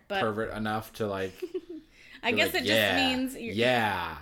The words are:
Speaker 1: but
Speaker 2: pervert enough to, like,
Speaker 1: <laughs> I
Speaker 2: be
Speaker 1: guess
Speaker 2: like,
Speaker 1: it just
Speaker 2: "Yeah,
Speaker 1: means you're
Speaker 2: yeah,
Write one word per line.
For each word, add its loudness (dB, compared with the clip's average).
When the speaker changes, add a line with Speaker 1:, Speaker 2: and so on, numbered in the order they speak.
Speaker 1:
but -2
Speaker 2:
pervert -2
enough -4
to, -2
like, -2
Speaker 1:
<laughs> -20
I 0
Speaker 2:
be 2
Speaker 1:
guess 2
Speaker 2:
like, 0
Speaker 1:
it -2
just 4
Speaker 2:
"Yeah, 6
Speaker 1:
means 0
you're -8
Speaker 2:
yeah, 2